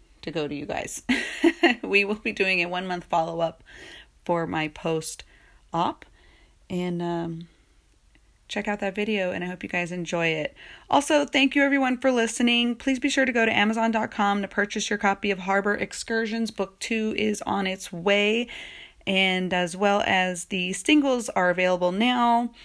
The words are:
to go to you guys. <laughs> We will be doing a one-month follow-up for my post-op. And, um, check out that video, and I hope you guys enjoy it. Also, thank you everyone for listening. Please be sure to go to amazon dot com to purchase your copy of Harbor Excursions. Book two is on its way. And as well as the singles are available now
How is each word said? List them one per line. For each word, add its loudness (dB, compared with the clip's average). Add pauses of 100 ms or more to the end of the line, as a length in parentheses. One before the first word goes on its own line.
(220)
to -10
go -4
to -8
you -8
guys. -8
<laughs> 0 (680)
We 2
will -2
be -6
doing 0
a 0
one-month -6
follow-up -2 (640)
for 2
my -2
post-op. -6 (640)
And, -4
um, -6 (1000)
check -6
out -2
that -4
video, -2
and -4
I -6
hope -8
you -8
guys -4
enjoy -2
it. -2 (340)
Also, 4
thank 2
you 4
everyone 2
for 2
listening. 2
Please -2
be 0
sure 4
to 0
go 4
to 4
amazon 2
dot 0
com 0
to -6
purchase -4
your -2
copy 0
of -2
Harbor 2
Excursions. -4
Book -6
two -2
is -2
on -2
its -8
way. 2 (580)
And 2
as 0
well 2
as 0
the -4
singles 2
are 2
available 2
now 2 (140)